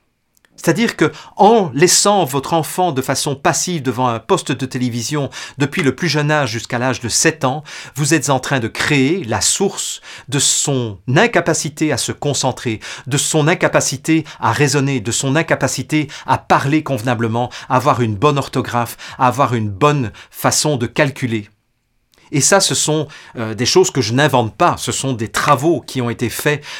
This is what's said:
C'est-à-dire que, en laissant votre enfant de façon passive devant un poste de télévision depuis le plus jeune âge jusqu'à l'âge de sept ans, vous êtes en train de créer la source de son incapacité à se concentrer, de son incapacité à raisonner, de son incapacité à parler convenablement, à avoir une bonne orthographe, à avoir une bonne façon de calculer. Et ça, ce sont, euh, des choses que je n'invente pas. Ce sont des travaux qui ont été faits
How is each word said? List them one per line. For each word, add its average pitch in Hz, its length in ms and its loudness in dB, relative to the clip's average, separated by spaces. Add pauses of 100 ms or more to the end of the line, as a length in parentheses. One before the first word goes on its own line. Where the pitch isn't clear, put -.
(560)
C'est-à-dire 190 380 0
que, 151 160 2 (260)
en 196 360 6
laissant 180 500 4
votre 135 300 -2
enfant 170 380 0
de 131 100 -2
façon 139 320 -2
passive 160 480 -2
devant 123 280 0
un 117 100 -2
poste 170 320 0
de 131 160 -2
télévision 123 640 -4 (260)
depuis 143 240 0
le 135 140 2
plus 180 120 -2
jeune 151 220 0
âge 147 220 2
jusqu'à 117 260 -6
l'âge 123 220 -2
de 117 100 -6
sept - 360 2
ans, 143 180 -2 (320)
vous 151 180 0
êtes 143 160 2
en 131 100 2
train 139 200 -2
de 110 80 -2
créer 147 560 0
la 107 180 -2
source - 600 -2 (280)
de 139 80 0
son 123 640 0 (160)
incapacité 170 760 2
à 120 60 0
se - 140 -4
concentrer, 123 680 -4 (280)
de 135 100 0
son 147 300 2
incapacité 160 760 0 (160)
à 113 120 2
raisonner, 139 480 0
de 113 120 -4
son 135 240 -2
incapacité 147 720 -2 (180)
à 123 100 2
parler 151 460 2
convenablement, 117 680 -2 (180)
à 131 100 2
avoir 131 240 2
une 110 140 0
bonne 143 220 2
orthographe, 120 600 -2 (200)
à 131 120 4
avoir 123 260 0
une 107 140 -2
bonne 123 420 0 (180)
façon - 480 0
de 117 80 -2
calculer. 117 640 -2 (840)
Et 151 60 2
ça, 196 220 4
ce - 140 0
sont, 156 340 0 (280)
euh, 113 180 -6
des 120 100 -2
choses 180 260 4
que 135 80 -2
je 110 140 -2
n'invente 127 420 2
pas. 165 220 2
Ce - 160 -4
sont 135 180 -4
des 110 160 -4
travaux 143 540 2
qui - 200 -6
ont 120 80 -2
été 113 200 -2
faits 147 340 -2 (160)